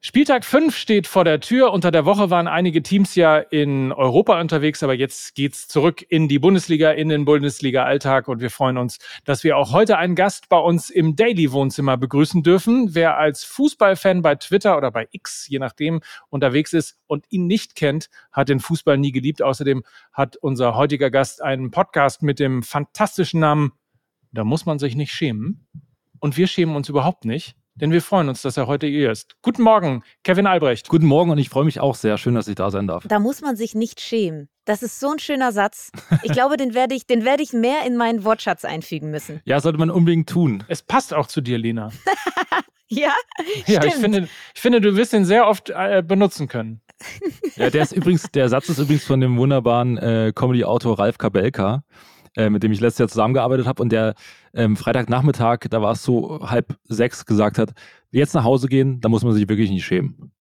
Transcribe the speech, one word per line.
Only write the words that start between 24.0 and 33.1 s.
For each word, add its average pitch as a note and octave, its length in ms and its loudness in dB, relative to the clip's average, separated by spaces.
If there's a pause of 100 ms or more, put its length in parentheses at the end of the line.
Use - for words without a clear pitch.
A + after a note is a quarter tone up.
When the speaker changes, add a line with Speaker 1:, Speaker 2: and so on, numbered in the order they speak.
Speaker 1:
Da A2 140 -6
muss C#3 200 -2
man D3+ 140 -4
sich C3+ 160 -4
nicht C#3+ 160 -4
schämen. B2+ 560 -6 (520)
Und C#3+ 180 -4
wir F#3 100 2
schämen E3 300 -2
uns C#3+ 120 -6
überhaupt C#3+ 360 -2
nicht, A#2+ 300 -8 (200)
denn D3+ 180 -2
wir E3+ 80 4
freuen F3 260 0
uns, C3 140 -6
dass C3 160 -4
er C3 100 -2
heute D3 200 -2
hier C#3+ 220 0
ist. - 320 -8
Guten A#3+ 200 -2
Morgen, F3+ 420 2 (220)
Kevin F#3 220 2
Albrecht. D#3 420 0
Speaker 2:
Guten E3 160 4
Morgen D#3+ 260 4
und D3+ 60 2
ich C#3 100 0
freue C3 160 0
mich D#3 160 0
auch C3+ 160 0
sehr. G#2+ 220 0
Schön, A#2+ 180 0
dass G#2+ 140 -4
ich G2+ 60 -4
da F#2+ 160 -2
sein G2 160 -2
darf. F2 200 -6
Speaker 3:
Da G#3 120 0